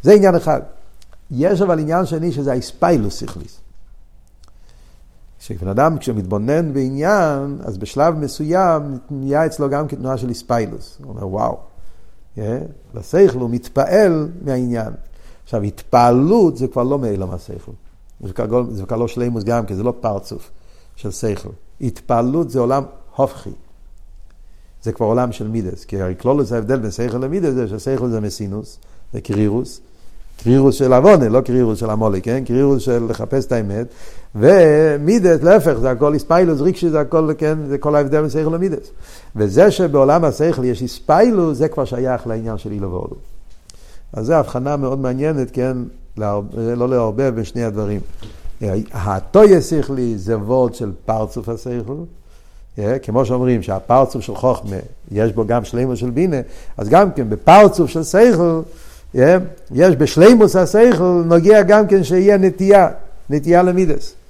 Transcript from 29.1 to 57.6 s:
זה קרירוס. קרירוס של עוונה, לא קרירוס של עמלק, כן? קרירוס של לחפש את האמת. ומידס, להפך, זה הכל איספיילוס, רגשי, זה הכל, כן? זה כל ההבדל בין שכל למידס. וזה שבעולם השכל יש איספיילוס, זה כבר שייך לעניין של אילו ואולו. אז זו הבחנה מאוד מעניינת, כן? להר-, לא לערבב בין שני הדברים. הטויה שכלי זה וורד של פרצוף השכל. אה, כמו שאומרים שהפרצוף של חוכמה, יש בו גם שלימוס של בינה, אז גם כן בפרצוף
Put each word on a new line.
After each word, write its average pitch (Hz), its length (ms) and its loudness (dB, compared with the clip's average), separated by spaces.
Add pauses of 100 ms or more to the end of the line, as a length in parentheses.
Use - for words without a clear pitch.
זה 117 80 -8
קרירוס. 104 600 -4 (600)
קרירוס 135 320 4
של 131 180 2
עוונה, 143 360 6
לא 123 120 4
קרירוס 123 380 0
של 113 100 -4
עמלק, 107 340 0
כן? 127 220 -2
קרירוס 131 380 2
של 120 260 0
לחפש 113 360 -4
את - 60 -6
האמת. 110 360 -4 (480)
ומידס, 156 1080 4
להפך, 165 300 6
זה 123 180 0
הכל 147 220 2
איספיילוס, 160 480 2
רגשי, 175 280 0
זה 156 100 0
הכל, 156 380 0
כן? 156 200 -2 (100)
זה 139 100 -4
כל 147 180 -2
ההבדל 147 260 2
בין 151 80 -2
שכל 156 240 -2
למידס. 175 340 -4 (480)
וזה 107 360 4
שבעולם 151 520 2
השכל 151 420 0
יש 123 160 -2
איספיילוס, 165 760 0
זה 151 100 0
כבר 147 180 -4
שייך 123 420 -4
לעניין 113 300 -6
של 107 140 -10
אילו 98 200 -6
ואולו. - 240 -10 (960)
אז 110 120 -6
זו 147 80 0
הבחנה 143 440 -2
מאוד 135 220 -4
מעניינת, 131 520 -2
כן? 127 260 -4 (400)
להר-, 104 240 -4 (340)
לא 123 140 -2
לערבב 123 460 0
בין 113 80 -4
שני 117 200 -6
הדברים. 104 360 -4 (920)
הטויה 127 720 4
שכלי 131 560 -4
זה 107 200 -4
וורד 120 360 0
של 107 180 -8 (140)
פרצוף 110 440 -6
השכל. 120 460 -8 (840)
אה, 113 200 -2
כמו 127 260 0
שאומרים 123 380 0
שהפרצוף 120 580 0
של 101 140 -10
חוכמה, 110 400 -2 (360)
יש 107 220 0
בו 110 140 -2
גם 117 180 -2
שלימוס 123 340 -4
של 123 100 -4
בינה, 151 280 0 (400)
אז 107 120 -6
גם 180 220 6
כן 120 180 -4
בפרצוף 170 600 6